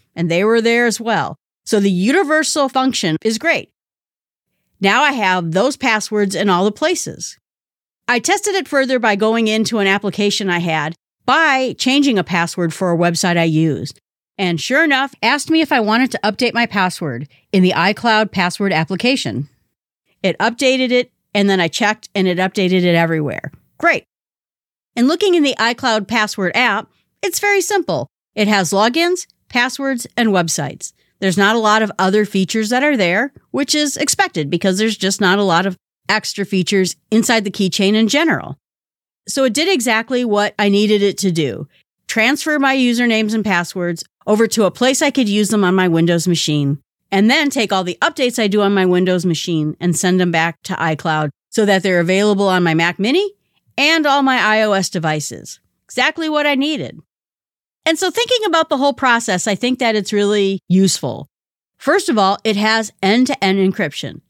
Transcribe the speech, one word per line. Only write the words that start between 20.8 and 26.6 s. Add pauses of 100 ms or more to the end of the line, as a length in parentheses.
it, (220)
and
then
I
checked,
and
it
updated
it
everywhere. (240)
Great. (920)
And
looking
in
the
iCloud
password
app, (340)